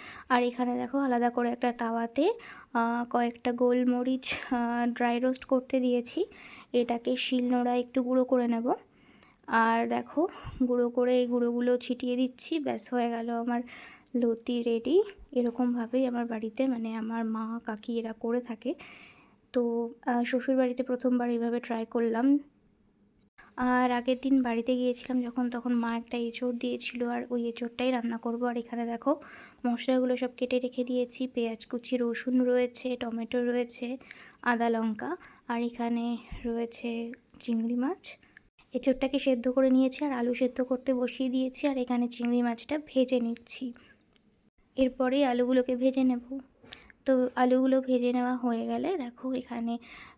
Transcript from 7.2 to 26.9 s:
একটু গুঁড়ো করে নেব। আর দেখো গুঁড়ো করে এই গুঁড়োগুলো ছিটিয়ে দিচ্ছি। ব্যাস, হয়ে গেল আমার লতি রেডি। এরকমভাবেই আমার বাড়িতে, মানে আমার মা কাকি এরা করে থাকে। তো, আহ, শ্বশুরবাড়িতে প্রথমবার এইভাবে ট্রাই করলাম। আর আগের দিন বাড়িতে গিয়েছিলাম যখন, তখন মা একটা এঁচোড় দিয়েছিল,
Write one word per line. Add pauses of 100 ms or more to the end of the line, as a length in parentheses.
একটু
গুঁড়ো
করে
নেব। (760)
আর
দেখো (400)
গুঁড়ো
করে
এই
গুঁড়োগুলো
ছিটিয়ে
দিচ্ছি।
ব্যাস,
হয়ে
গেল
আমার (520)
লতি
রেডি। (300)
এরকমভাবেই
আমার
বাড়িতে,
মানে
আমার
মা
কাকি
এরা
করে
থাকে। (800)
তো, (160)
আহ,
শ্বশুরবাড়িতে
প্রথমবার
এইভাবে
ট্রাই
করলাম। (1160)
আর
আগের
দিন
বাড়িতে
গিয়েছিলাম
যখন,
তখন
মা
একটা
এঁচোড়
দিয়েছিল,